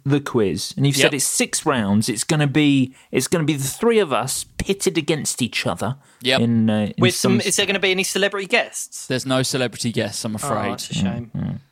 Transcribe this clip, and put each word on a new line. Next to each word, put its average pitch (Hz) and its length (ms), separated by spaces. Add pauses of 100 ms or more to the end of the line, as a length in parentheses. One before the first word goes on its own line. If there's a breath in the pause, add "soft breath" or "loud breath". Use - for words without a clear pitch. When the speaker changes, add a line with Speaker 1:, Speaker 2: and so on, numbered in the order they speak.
Speaker 1:
the 139 160
quiz, 98 560
and 135 80
you've 143 100
said 135 100
Speaker 2:
Yep. - 100
Speaker 1:
it's 143 100
six - 400
rounds. 110 440
It's 110 140
gonna 151 240
be, 139 460 (180 loud breath)
it's - 160
gonna 170 160
be 147 120
the 139 120
three 226 300
of 170 160
us 117 300 (160)
pitted - 400
against 147 420
each - 240
other. 110 320 (240 soft breath)
Speaker 2:
Yep. 127 200
Speaker 1:
In, 113 280
uh, 107 40
in 107 260
Speaker 3:
With 117 160
some, - 260
Speaker 1:
some 208 60
Speaker 3:
is - 80
there 202 100
gonna 196 140
be 190 120
any 185 120
celebrity 196 440
guests? - 600
Speaker 2:
There's 127 180
no 131 160
celebrity 123 500
guests, 107 320
I'm 110 100
Speaker 3:
Oh, - 20
Speaker 2:
afraid. 104 380
Speaker 3:
it's - 180
a - 20
shame. 98 420
Speaker 1:
Mm, 95 80
mm. 95 160 (120)